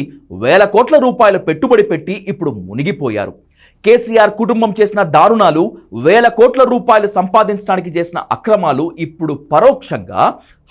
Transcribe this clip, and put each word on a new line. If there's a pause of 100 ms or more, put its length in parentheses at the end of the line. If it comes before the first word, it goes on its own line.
(460)
వేల (140)
కోట్ల (120)
రూపాయలు
పెట్టుబడి
పెట్టి (160)
ఇప్పుడు (180)
మునిగిపోయారు. (500)
కేసీఆర్
కుటుంబం
చేసిన (140)
దారుణాలు, (420)
వేల (100)
కోట్ల (100)
రూపాయలు
సంపాదించడానికి
చేసిన (160)
అక్రమాలు (200)
ఇప్పుడు (180)
పరోక్షంగా (480)